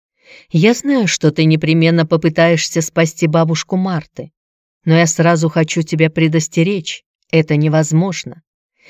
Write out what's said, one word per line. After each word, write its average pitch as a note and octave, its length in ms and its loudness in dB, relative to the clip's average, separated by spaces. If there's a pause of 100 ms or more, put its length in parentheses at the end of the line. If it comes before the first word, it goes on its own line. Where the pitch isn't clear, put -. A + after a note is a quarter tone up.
(500)
Я G3 240 4
знаю, C4 340 0
что D#3+ 220 0
ты D#3+ 160 0
непременно D#3+ 580 2
попытаешься E3 800 0
спасти E3 440 -2
бабушку E3 500 -2
Марты, F#3 540 -6 (540)
но D#3+ 100 2
я E3+ 120 4
сразу E3 420 0
хочу D#3+ 320 -2
тебя D#3+ 300 0
предостеречь, E3 920 -2 (280)
это D#3 260 0
невозможно. D#3 840 -2 (480)